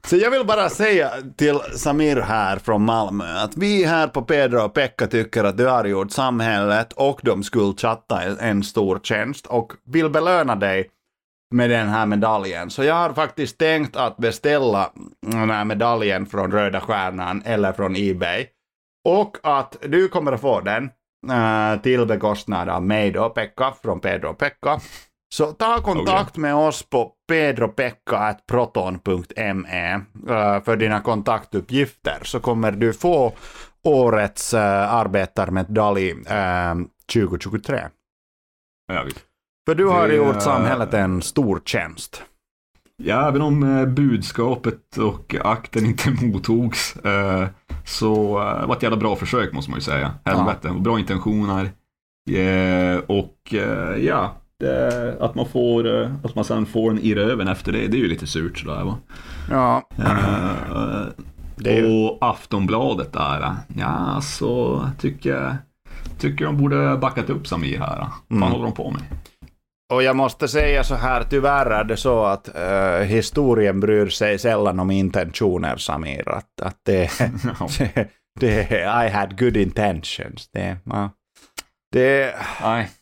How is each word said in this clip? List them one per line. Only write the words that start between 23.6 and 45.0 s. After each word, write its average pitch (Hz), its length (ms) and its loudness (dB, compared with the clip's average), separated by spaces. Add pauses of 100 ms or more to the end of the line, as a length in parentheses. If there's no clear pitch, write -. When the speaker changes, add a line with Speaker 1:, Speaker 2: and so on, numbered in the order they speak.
Speaker 1:
från 90 180 -4
Pedro 92 280 -2
och 85 100 -8
Pekka. 143 420 -2 (520)
Så 156 200 0
ta 226 280 0
kontakt 196 500 0
Speaker 2:
Okej. 165 100 -10
Speaker 1:
med 147 140 0
oss 151 280 2
på - 280 -2 (180)
pedropekka 127 880 0
at 104 280 -2
proton 98 520 0
punkt 90 380 -2
M 95 340 -4
E, 90 300 -2 (280)
eh, 104 340 2
för 113 140 2
dina 107 240 2
kontaktuppgifter, 107 1200 -2
så 123 160 -4
kommer 113 320 0
du 110 200 2
få 139 400 2 (520)
årets, 117 720 2
eh, 101 400 2
arbetarmedalj, 98 1160 0
eh, 90 640 -2 (380)
tjugo 92 260 2
tjugotre. 110 500 -6 (1040)
Speaker 2:
Ja, 82 100 -2
visst. 67 180 -10 (480)
Speaker 1:
För 160 60 2
du 180 120 2
har 175 220 4
Speaker 2:
Det 151 60 4
Speaker 1:
gjort 143 280 2
samhället 123 520 0
en 92 280 2
stor 104 420 0
tjänst. 80 580 -8 (760)
Speaker 2:
Ja, 127 320 0
även 139 140 2
om, 143 360 2
eh, 131 80 2
budskapet 123 1120 0
och 107 380 -2 (100)